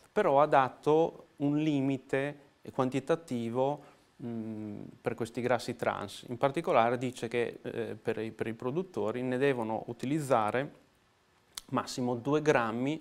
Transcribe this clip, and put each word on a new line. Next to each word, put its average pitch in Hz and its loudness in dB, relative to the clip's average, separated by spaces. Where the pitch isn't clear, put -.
però 156 4
ha 151 8
dato 151 2
un 147 2
limite 139 0
quantitativo, 131 -2
mm, 110 -8
per 120 -2
questi 117 -6
grassi 120 0
trans. 101 -4
In 120 -6
particolare 131 2
dice 123 -6
che, 120 -4
eh, 107 -8
per 110 -2
i, 110 -4
per 113 -6
i 113 -4
produttori 123 -4
ne 127 0
devono 120 0
utilizzare 127 0
massimo 123 -2
due 139 0
grammi 135 2